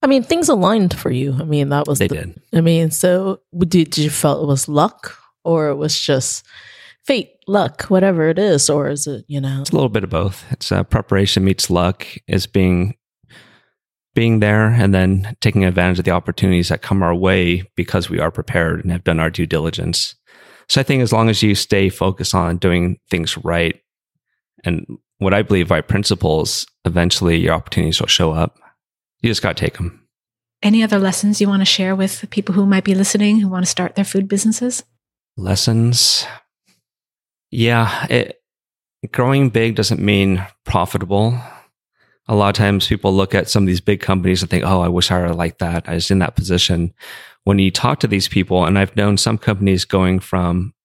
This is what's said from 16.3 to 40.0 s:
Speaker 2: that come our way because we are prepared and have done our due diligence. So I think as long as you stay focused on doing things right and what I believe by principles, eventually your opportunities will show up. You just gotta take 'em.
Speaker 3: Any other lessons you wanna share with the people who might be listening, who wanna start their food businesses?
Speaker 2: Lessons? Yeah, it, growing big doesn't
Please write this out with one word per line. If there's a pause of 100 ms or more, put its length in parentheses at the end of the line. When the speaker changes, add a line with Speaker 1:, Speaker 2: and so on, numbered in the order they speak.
Speaker 2:
that
come
our
way (120)
because
we
are
prepared
and
have
done
our
due
diligence. (520)
So
I
think
as
long
as
you
stay
focused
on
doing (140)
things
right (840)
and (340)
what
I
believe
by
principles, (200)
eventually
your
opportunities
will
show
up. (640)
You
just
gotta
take
'em. (640)
Speaker 3:
Any
other
lessons
you
wanna
share
with
the
people
who
might
be
listening,
who
wanna
start
their
food
businesses? (540)
Speaker 2:
Lessons? (1300)
Yeah,
it, (680)
growing
big
doesn't